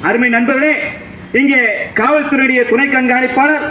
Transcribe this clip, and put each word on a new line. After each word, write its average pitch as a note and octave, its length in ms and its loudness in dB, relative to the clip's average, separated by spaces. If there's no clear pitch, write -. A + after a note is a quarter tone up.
அருமை A#3+ 280 2
நண்பர்களே, C4+ 380 2
இங்கே C4+ 220 2
காவல்துறையுடைய C4 600 2
துணை B3+ 180 2
கண்காணிப்பாளர் C4 840 0